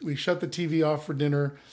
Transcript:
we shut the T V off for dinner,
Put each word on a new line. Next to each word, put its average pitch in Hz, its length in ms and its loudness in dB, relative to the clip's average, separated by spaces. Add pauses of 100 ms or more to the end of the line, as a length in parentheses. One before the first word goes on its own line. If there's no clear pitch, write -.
we 147 140 -4
shut 180 240 0
the 165 80 -4
T 170 180 -2
V 160 160 2
off 151 240 2
for 151 80 -4
dinner, 143 400 2 (180)